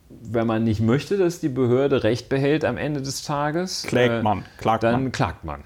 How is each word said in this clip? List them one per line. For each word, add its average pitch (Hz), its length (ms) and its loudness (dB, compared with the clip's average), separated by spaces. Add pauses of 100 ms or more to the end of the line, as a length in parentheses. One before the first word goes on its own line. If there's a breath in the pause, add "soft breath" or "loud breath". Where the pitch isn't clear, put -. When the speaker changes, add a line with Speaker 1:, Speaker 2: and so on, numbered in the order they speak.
(300)
Speaker 1:
wenn 113 180 0
man 113 160 0
nicht 110 160 2
möchte, 139 360 2
dass 175 240 2
die 160 80 -2
Behörde 127 540 2
Recht 113 260 0
behält 139 360 2
am 120 120 0
Ende 143 260 -4
des 135 200 -8
Tages, 151 640 -4
Speaker 2:
Klagt 120 280 2
Speaker 1:
äh, 113 80 -2
Speaker 2:
man, 104 220 0 (140)
klagt 110 240 0
Speaker 1:
dann 117 220 2
Speaker 2:
man. 127 80 -4
Speaker 1:
klagt 90 320 -4
man, 73 220 -8